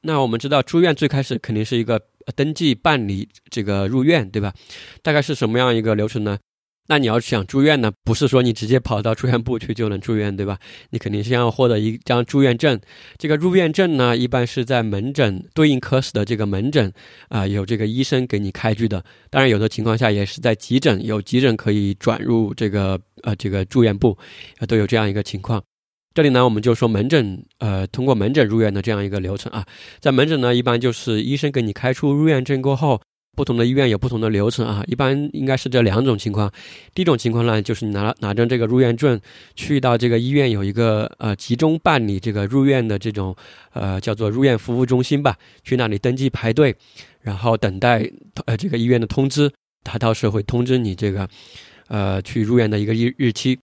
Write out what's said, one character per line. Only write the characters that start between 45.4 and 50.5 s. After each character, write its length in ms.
去 120
那 120
里 100
登 180
记 140
排 240
队， 220
然 160
后 200
等 220
待， 300
呃， 100
这 140
个 80
医 80
院 140
的 60
通 240
知， 220
他 160
到 140
时 120
候 60
会 100
通 240